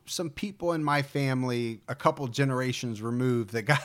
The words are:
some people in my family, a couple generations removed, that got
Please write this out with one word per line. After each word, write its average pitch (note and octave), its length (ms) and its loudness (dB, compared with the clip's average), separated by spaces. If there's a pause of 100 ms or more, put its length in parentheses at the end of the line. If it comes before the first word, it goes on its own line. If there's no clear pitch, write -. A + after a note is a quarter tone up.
some E3+ 240 -4
people E3+ 440 -4
in D#3+ 100 0
my D3 180 4
family, B2+ 840 0
a - 80 -4
couple D3 320 0
generations B2+ 760 0
removed, A#2+ 500 0
that A2+ 100 -2
got C#3 240 4